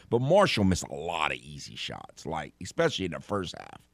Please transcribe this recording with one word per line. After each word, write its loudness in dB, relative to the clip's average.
But 4
Marshall 6
missed 4
a -10
lot -2
of -4
easy -14
shots, -10
like, -6
especially 0
in -4
the -8
first -4
half. -16